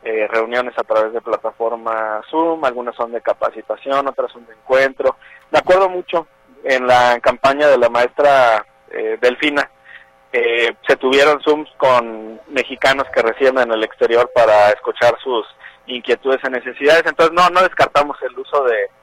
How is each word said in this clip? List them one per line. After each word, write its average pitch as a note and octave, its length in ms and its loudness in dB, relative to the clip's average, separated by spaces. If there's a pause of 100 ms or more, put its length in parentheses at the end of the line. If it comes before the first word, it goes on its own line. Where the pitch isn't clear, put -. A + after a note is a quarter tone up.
eh, A2 280 -4
reuniones A#2+ 480 -4
a A#2 60 -6
través A2 280 -2
de A#2 80 -6
plataforma A2+ 1000 -6 (100)
Zoom, E3 320 -2
algunas A#2+ 320 -6
son A#2 160 -6
de A#2 80 -8
capacitación, A#2 880 -4
otras C3 240 -6
son A#2+ 140 -20
de A2+ 80 -20
encuentro. C3+ 640 -2 (340)
Me G3+ 80 2
acuerdo F#3 300 2
mucho F3+ 360 -6 (380)
en B2+ 240 0
la B2 320 4
campaña C3+ 480 2
de C3+ 100 6
la A#2+ 120 4
maestra, B2 760 2 (260)
eh, A2 280 -6
Delfina, C#3 500 -2 (600)
eh, A#2 420 0 (140)
se C#3 80 4
tuvieron C#3 460 2
Zooms D3+ 340 -2
con A2+ 720 -2
mexicanos C3+ 680 -2
que B2+ 80 0
residen C3 360 0
en A#2 160 0
el A2 100 -2
exterior A#2 500 0
para G#2+ 360 4
escuchar A#2 520 0
sus A#2+ 240 -4 (400)
inquietudes B2+ 640 -4
y - 20 -2
necesidades, C#3 560 0
entonces D#3+ 300 0
no, F3+ 140 4
no F3+ 120 2
descartamos D3 600 0
el B2+ 180 -8
uso C#3+ 240 -2
de A2 260 -2 (140)